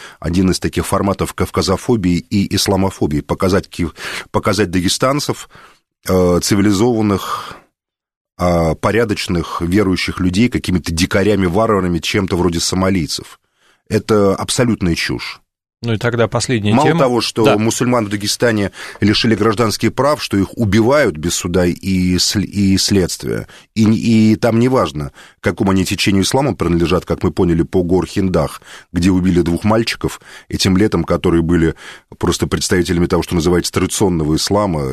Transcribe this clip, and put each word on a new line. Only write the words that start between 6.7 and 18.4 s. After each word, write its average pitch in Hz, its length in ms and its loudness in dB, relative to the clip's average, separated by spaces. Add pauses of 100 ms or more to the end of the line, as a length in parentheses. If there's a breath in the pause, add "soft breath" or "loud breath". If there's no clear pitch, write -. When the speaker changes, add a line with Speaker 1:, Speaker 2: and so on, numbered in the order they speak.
Speaker 1:
э, 85 360 0
порядочных, 101 880 -2
верующих 92 580 0
людей 92 300 2
какими-то 87 420 -2
дикарями, 95 540 0
варварами, 92 520 0
чем-то 95 380 -2
вроде 85 240 0
сомалийцев. 92 800 -2 (480)
Это 101 480 2
абсолютная 101 580 0
чушь. - 460 -6 (400)
Speaker 2:
Ну 117 120 -4
и 110 40 0
тогда 117 300 0
последняя 110 480 0
Speaker 1:
Мало 143 140 4
Speaker 2:
тема. 165 100 2
Speaker 1:
того, 123 220 2
что 110 240 -2
Speaker 2:
Да. 123 120 4
Speaker 1:
мусульман 113 500 0
в - 20 -12
Дагестане 104 640 -2 (260 loud breath)